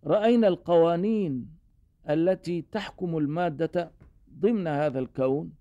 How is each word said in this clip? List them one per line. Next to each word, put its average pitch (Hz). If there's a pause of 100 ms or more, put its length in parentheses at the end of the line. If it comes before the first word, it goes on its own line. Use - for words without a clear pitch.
رأينا 214
القوانين 170 (520)
التي 170
تحكم 180
المادة 160 (480)
ضمن 202
هذا 147
الكون 131